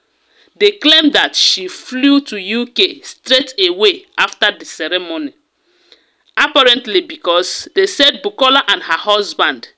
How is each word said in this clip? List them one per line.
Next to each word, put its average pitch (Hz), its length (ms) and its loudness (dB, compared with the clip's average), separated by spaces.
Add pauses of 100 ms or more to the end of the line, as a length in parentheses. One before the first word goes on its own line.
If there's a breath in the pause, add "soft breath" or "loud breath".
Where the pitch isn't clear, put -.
(560)
They 202 140 4
claim 302 420 2
that 165 240 0
she - 320 0
flew 277 540 0
to 214 160 -10
U 220 280 -4
K 185 360 -2
straight - 560 -2
away 180 480 0 (100)
after 202 420 0
the - 60 -18
ceremony. 160 680 -6 (1000 soft breath)
Apparently 247 680 2
because - 720 -2
they 190 120 2
said 277 380 0
Bukola 262 440 2
and 175 160 -2
her 165 120 -2
husband 180 800 -2